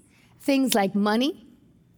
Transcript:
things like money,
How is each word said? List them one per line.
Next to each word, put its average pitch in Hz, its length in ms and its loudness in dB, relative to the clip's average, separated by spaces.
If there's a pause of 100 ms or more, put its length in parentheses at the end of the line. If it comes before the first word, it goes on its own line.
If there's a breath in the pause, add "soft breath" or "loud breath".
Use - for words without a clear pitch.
(380 soft breath)
things 269 360 0
like 196 180 0
money, 220 540 -2 (500)